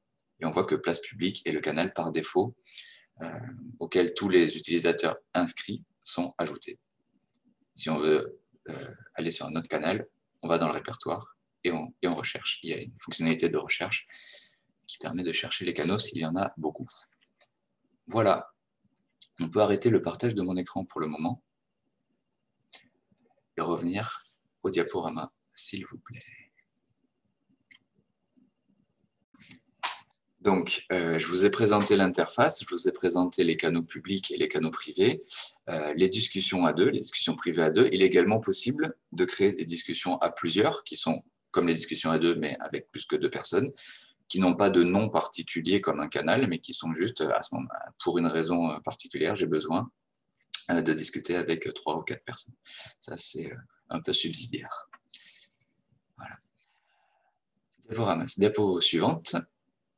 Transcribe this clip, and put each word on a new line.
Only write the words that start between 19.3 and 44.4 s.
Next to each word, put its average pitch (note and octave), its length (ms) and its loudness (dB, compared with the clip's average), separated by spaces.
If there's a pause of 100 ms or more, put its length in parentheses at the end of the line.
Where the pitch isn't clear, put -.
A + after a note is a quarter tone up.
On E2 100 -2
peut G2+ 120 4
arrêter G#2 280 4
le A2 120 6
partage G#2+ 340 -2
de G2 60 -2
mon F2+ 160 -2
écran F#2 280 -4
pour - 160 -8
le D#2 60 -2
moment D#2 340 -4 (2250)
et E2 40 -2
revenir E2+ 640 -2 (380)
au F#2+ 60 0
diaporama, E2+ 640 -4 (220)
s'il F#2+ 320 -4
vous - 120 -18
plaît. - 260 -20 (4000)
Donc, F#2 500 0
euh, E2+ 260 2
je D#2+ 80 0
vous F#2 180 2
ai G#2 60 8
présenté G#2 460 4
l'interface, F#2+ 680 2
je - 60 -8
vous F2+ 180 0
ai F2+ 40 2
présenté F2+ 520 2
les E2 140 2
canaux E2 240 2
publics F#2 480 -4
et - 80 -6
les D2+ 100 0
canaux D#2 220 0
privés, F2+ 540 0 (460)
euh, D2+ 260 -2
les F#2 120 6
discussions F#2+ 600 0
à D2+ 60 4
deux, F#2+ 160 4
les - 100 0
discussions - 360 -2
privées E2 280 0
à D#2 80 4
deux. G2+ 200 6
Il F#2+ 120 4
est - 20 8
également F#2 340 6
possible D3 560 0 (160)
de F2+ 140 2
créer G2 280 2
des E2+ 120 -6
discussions E2+ 540 -4
à E2 100 2
plusieurs, E2+ 540 0
qui - 140 -8
sont - 260 -2 (260)
comme F2 180 2
les E2+ 60 4
discussions D#2+ 380 -2
à D#2 80 4
deux, E2+ 160 4
mais D2+ 240 -4
avec - 320 -8
plus - 160 -10
que - 80 -2
deux - 140 0
personnes, B2 420 0 (560)
qui F#2 120 -2
n'ont F2+ 160 6